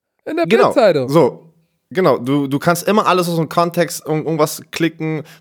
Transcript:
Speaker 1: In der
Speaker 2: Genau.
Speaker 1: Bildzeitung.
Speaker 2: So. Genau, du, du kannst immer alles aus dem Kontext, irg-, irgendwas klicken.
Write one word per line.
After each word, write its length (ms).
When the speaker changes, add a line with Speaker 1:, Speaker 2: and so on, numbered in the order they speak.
Speaker 1:
In 120
der 100
Speaker 2:
Genau. 200
Speaker 1:
Bildzeitung. 420
Speaker 2:
So. 360
Genau, 280
du, 300
du 100
kannst 280
immer 200
alles 240
aus 60
dem 120
Kontext, 580
irg-, 200
irgendwas 340
klicken. 520